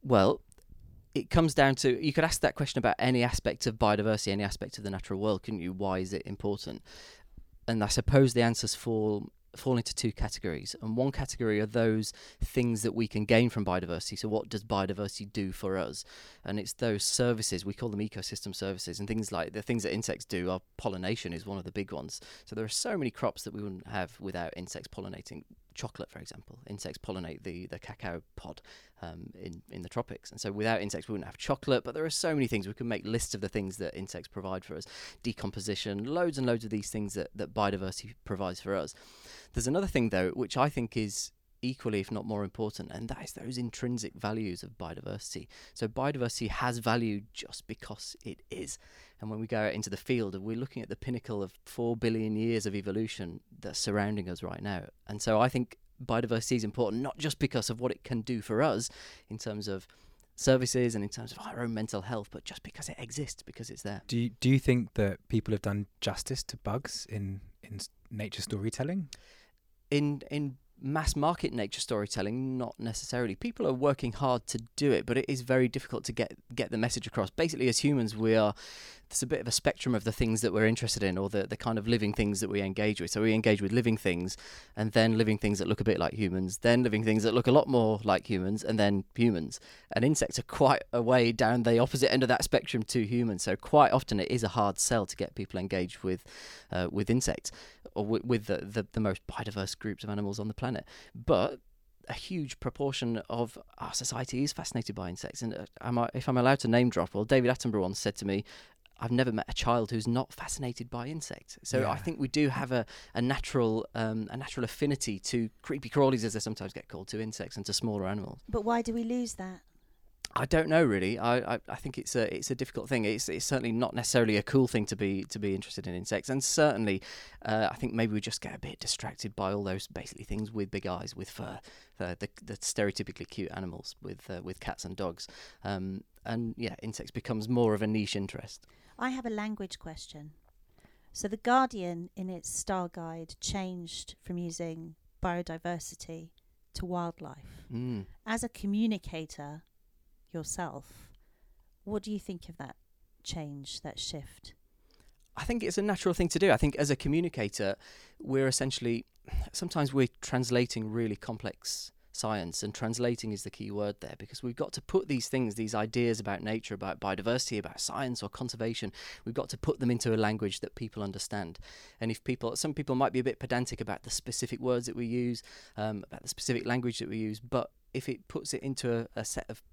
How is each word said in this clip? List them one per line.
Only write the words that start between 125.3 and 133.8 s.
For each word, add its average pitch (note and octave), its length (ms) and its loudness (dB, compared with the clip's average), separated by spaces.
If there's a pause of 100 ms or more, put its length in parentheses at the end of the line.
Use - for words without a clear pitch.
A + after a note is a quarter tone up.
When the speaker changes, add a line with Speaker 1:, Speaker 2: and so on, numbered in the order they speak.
Speaker 1:
be G2+ 160 0
interested F#2+ 320 -8
in F2+ 80 -4
insects. F#2+ 320 -2
And C3 160 0
certainly, A2 580 4 (420)
uh, A2 240 2
I - 60 -2
think B2 200 -4
maybe A2+ 200 2
we G#2+ 60 2
just - 200 -6
get - 140 -10
a - 60 -14
bit - 180 -10
distracted - 560 -6
by G2 180 0
all G#2 120 0
those F#2+ 240 -4
basically - 340 -12
things G#2+ 300 -6
with G2+ 180 -2
big G2 160 -4
eyes, F2+ 300 -6
with G2 120 -10
fur, - 300 -10 (400)
the, F2+ 220 -4
the, G2+ 80 -6 (160)
the G#2 140 -8
stereotypically - 720 -2
cute F#2+ 280 -6
animals F#2 460 -10